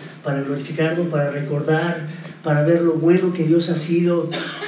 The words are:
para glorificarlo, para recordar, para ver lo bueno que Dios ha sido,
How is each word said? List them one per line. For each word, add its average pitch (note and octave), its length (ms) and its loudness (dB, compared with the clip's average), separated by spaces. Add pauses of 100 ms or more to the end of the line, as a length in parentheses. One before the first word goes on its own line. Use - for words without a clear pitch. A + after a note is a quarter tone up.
(220)
para C#3 200 -2
glorificarlo, D#3+ 640 -2
para D3 240 0
recordar, D#3 760 -2 (360)
para D3+ 200 2
ver E3+ 180 4
lo E3 140 2
bueno F3 380 4
que D#3+ 120 -2
Dios E3+ 240 4
ha D#3+ 80 0
sido, E3+ 520 2 (380)